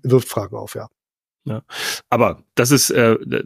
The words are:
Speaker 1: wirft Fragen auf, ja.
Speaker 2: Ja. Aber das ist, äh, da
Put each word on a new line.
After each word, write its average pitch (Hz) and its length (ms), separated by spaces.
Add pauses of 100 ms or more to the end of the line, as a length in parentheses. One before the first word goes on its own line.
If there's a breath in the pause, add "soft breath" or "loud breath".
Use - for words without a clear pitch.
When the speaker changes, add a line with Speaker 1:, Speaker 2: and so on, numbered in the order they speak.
Speaker 1:
wirft 123 260
Fragen 104 280
auf, 107 180
ja. - 140 (560)
Speaker 2:
Ja. 110 180 (480 loud breath)
Aber 113 340 (100)
das 123 160
ist, 139 200
äh, 113 340
da - 220